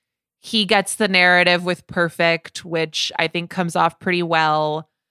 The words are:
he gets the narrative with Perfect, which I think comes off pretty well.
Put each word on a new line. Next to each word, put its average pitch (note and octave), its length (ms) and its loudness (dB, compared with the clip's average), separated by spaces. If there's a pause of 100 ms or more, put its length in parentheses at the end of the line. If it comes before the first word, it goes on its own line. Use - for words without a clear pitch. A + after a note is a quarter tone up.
(420)
he A3 220 -2
gets G3 320 0
the G#3+ 120 0
narrative F3+ 580 4
with F3+ 220 -4
Perfect, E3+ 760 -2
which D#3+ 540 -4
I E3 100 0
think E3+ 220 -6
comes E3+ 260 -4
off E3+ 240 0
pretty F3+ 220 -2
well. D#3 680 0 (200)